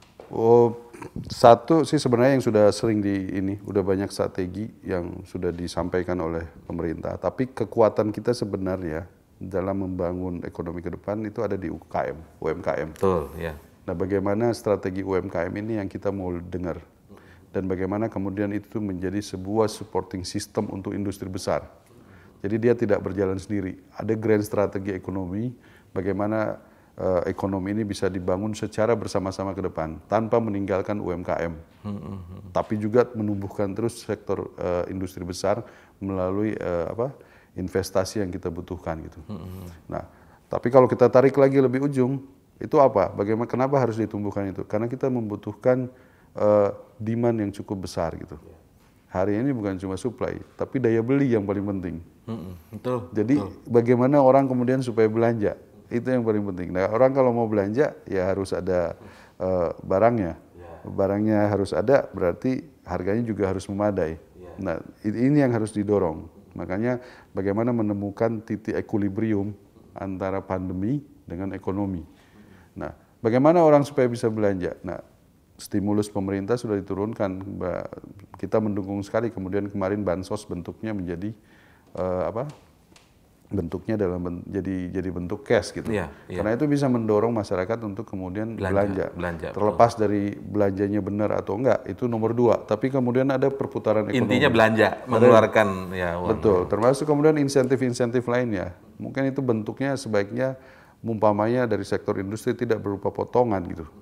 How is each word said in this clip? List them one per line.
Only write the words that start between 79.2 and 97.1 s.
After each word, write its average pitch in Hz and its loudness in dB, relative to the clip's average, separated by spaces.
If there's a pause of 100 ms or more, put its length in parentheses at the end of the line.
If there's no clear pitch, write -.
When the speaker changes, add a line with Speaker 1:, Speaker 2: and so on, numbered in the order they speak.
Speaker 1:
Kemudian 101 -4
kemarin 98 -2
bansos 92 -4
bentuknya 95 -8
menjadi, 92 -6 (600)
eh, 92 -2
apa? 107 -4 (1000)
Bentuknya 95 -4
dalam 90 0
ben-, 87 -6
jadi, 92 -4
jadi 92 -4
bentuk 90 -8
cash 107 2
gitu. 82 -8
Speaker 2:
Iya, 95 -2 (160)
iya. 90 -6
Speaker 1:
Karena 110 0
itu 151 0
bisa 143 2
mendorong 113 2
masyarakat 101 -2 (100)
untuk 101 -8
kemudian 101 -6
Speaker 2:
Belanja, 95 -2
Speaker 1:
belanja. 98 2
Speaker 2:
belanja, 85 -6
Speaker 1:
Terlepas 107 4
Speaker 2:
betul. 110 -4
Speaker 1:
dari 104 2 (120)
belanjanya 101 0
benar 101 -2
atau 95 -2
enggak, 120 2
itu 120 -4
nomor 113 0
dua. 117 4
Tapi - 0
kemudian 131 2
ada 135 2
perputaran 107 0
ekonomi. 110 2
Speaker 2:
Intinya 123 4
belanja, 110 6
Speaker 1:
Ada - -10
Speaker 2:
mengeluarkan, 110 8 (260)
ya, 90 0
uang. 87 -2
Speaker 1:
Betul, 92 4
termasuk 120 2
kemudian 151 4